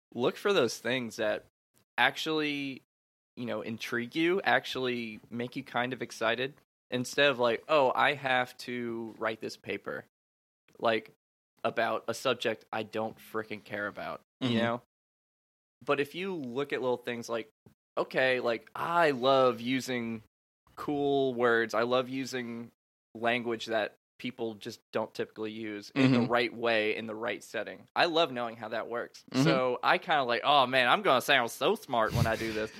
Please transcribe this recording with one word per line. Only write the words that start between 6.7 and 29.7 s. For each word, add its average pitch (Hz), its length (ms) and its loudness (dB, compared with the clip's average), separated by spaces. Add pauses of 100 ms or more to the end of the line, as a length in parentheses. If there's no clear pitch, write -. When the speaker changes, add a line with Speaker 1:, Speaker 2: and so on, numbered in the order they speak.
Speaker 1:
instead 143 400 2
of 123 80 0
like, 120 300 2
"Oh, 147 260 4
I 135 200 4
have 127 440 0
to 117 600 -6
write 110 220 -2
this 117 160 -8
paper, 98 480 -8 (760)
like, 113 320 0 (500)
about 113 460 -2
a 113 60 -4
subject 120 580 -2
I 110 100 -4
don't 110 340 -6
frickin' 110 460 -10
care 101 240 -8
about," 85 360 -10 (180)
you 131 100 -2
Speaker 2:
Mm-hmm. 117 80 2
Speaker 1:
know? 117 240 0 (1000)
But 143 160 2
if 143 140 -6
you 185 200 -4
look 139 380 -4
at 123 100 -2
little 123 140 2
things 120 320 -8
like, 113 220 -4 (460)
okay, 131 440 2
like, 117 340 -2
I 165 380 4
love 127 480 4
using 120 600 -4 (540)
cool 139 580 2
words. 117 400 4
I 110 80 2
love 123 260 2
using 120 640 -8 (440)
language 117 520 0
that 110 300 0 (220)
people 117 360 -6
just 107 260 -12 (120)
don't 110 220 -2
typically 110 360 -6
use 107 440 -8
in 135 180 4
the 123 60 4
Speaker 2:
Mm-hmm. 117 120 0
Speaker 1:
right 120 240 2
way, 110 420 0
in 110 100 -8
the 110 80 -8
right 110 280 -6
setting. 98 440 -10 (100)
I 127 80 4
love 165 260 2
knowing 120 260 -6
how 113 120 -10
that 110 200 -6
works. 117 440 -8
Speaker 2:
Mm-hmm. 131 120 4
Speaker 1:
So 131 380 2